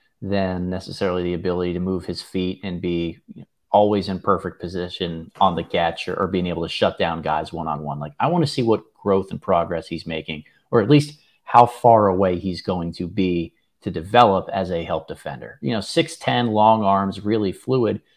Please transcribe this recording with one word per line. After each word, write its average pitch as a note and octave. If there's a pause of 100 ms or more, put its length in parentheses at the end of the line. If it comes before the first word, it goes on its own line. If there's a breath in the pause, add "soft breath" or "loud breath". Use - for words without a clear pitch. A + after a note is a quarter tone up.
(220 soft breath)
than F#2
necessarily F2+
the F2
ability F2+
to F2
move F#2
his F2
feet F#2
and F2+
be, E2+ (140)
you -
know, - (240)
always G#2
in F#2
perfect F#2
position F2 (120)
on F#2
the E2+
catch E2
or, F#2
or F#2+
being F2+
able E2
to E2
shut -
down E2
guys D#2
one-on-one. D2+
Like, D2+
I B2+
wanna D#3
see C3+
what A2
growth G2
and -
progress E2+
he's E2
making, D#2 (260 soft breath)
or A#2
at G#2
least D3 (240 soft breath)
how A#2+
far A2+
away F#2
he's F2+
going E2+
to F2+
be F2 (300)
to G2+
develop G2
as F#2
a E2+
help E2
defender. -
You B2+
know, G#2+
six -
ten, B2
long G#2+
arms, G2
really G#2
fluid. A2+ (160)